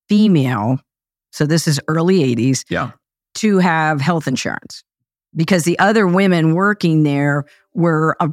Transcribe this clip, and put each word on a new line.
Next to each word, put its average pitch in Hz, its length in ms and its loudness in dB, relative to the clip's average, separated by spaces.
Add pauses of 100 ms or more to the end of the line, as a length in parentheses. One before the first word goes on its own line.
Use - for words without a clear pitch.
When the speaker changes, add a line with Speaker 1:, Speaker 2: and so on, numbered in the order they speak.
Speaker 1:
female, 135 680 0 (540)
so 151 140 -2
this 156 220 -2
is 143 200 -2
early 165 340 0
eighties, 127 460 -2
Speaker 2:
Yeah. 90 240 -6 (440)
Speaker 1:
to 208 220 0
have 160 420 0
health 160 260 -2
insurance, - 560 -8 (520)
because 165 300 0
the 175 140 0
other 208 280 2
women 175 480 2
working 180 480 0
there 143 420 0 (300)
were, 160 460 0
uh, 165 120 -2